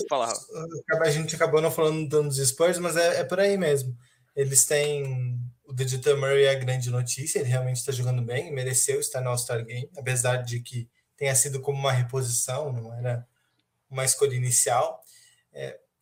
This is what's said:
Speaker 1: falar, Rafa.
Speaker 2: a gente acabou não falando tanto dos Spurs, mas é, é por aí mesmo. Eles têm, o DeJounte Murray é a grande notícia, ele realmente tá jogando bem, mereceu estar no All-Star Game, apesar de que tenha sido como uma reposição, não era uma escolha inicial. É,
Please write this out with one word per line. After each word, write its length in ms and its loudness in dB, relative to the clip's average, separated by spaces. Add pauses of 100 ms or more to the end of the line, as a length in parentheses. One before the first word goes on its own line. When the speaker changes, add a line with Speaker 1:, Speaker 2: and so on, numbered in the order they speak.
Speaker 1:
falar, 180 2
Rafa. 760 -4
Speaker 2:
a 80 4
gente 240 -2
acabou 280 2
não 80 4
falando 380 0
tanto 200 2
dos 200 0
Spurs, 300 2
mas 180 -2
é, 240 4
é 40 0
por 160 -2
aí 160 4
mesmo. 400 2 (400)
Eles 300 4
têm, 760 0 (240)
o 80 -18
DeJounte 420 2
Murray 300 4
é 60 6
a 80 2
grande 320 -2
notícia, 480 -2
ele 100 -2
realmente 340 0
tá 100 -4
jogando 280 0
bem, 320 -4
mereceu 480 0
estar 220 -4
no 80 -2
All-Star 340 -2
Game, 320 -8
apesar 420 0
de 220 -6
que 260 -10 (300)
tenha 180 0
sido 260 2
como 180 -2
uma 140 2
reposição, 800 -2
não 180 -8
era 340 -4 (600)
uma 160 -4
escolha 300 2
inicial. 680 0 (480)
É, 280 -12 (240)